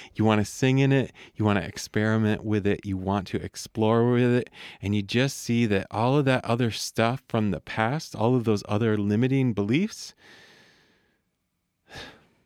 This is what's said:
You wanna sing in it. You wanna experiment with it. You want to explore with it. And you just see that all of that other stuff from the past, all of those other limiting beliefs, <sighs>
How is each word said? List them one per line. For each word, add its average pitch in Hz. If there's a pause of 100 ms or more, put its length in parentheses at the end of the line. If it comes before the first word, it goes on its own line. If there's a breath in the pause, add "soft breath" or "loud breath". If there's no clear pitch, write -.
(140 loud breath)
You 107
wanna 107
sing 131
in 135
it. 131 (220 loud breath)
You 110
wanna 101
experiment 107
with 107
it. 101
You 95
want 92
to -
explore 113
with 123
it. 123 (320 loud breath)
And 101
you 104
just 123
see 117
that 101
all 123
of 147
that 131
other 120
stuff 117
from 107
the 80
past, 120
all 113
of 120
those 107
other 107
limiting 120
beliefs, 117 (1700 loud breath)
<sighs> - (520 loud breath)